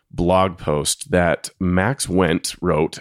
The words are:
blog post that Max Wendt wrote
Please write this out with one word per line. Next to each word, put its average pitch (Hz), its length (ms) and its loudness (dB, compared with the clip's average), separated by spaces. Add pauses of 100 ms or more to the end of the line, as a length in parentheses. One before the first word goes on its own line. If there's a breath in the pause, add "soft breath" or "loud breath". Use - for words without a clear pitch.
(120)
blog 90 460 2
post - 540 -4
that 87 380 0 (100)
Max 92 480 0
Wendt 87 540 0
wrote 80 400 0